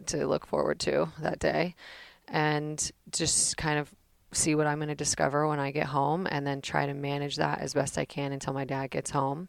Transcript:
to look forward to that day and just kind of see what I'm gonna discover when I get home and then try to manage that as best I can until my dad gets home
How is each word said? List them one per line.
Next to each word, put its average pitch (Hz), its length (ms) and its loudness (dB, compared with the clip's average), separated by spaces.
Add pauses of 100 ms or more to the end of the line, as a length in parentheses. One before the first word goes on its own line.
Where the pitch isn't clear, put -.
to 143 200 0
look - 180 0
forward 147 360 2
to 151 280 2 (100)
that 156 200 -2
day 151 340 2 (540)
and 151 640 0 (200)
just - 460 2
kind 151 220 2
of 147 140 -6 (400)
see 160 220 4
what 151 120 6
I'm 147 120 2
gonna 151 160 -2
discover 147 520 2
when 151 120 2
I 139 120 0
get 151 140 0
home 147 440 2
and 143 160 -2
then 139 160 -2
try 143 240 0
to 143 80 -2
manage 143 440 -4
that 147 240 0
as 135 120 -4
best 143 240 0
I 147 80 0
can 143 280 -4
until 139 200 -4
my 135 120 -2
dad 135 260 -4
gets - 200 -4
home 143 380 0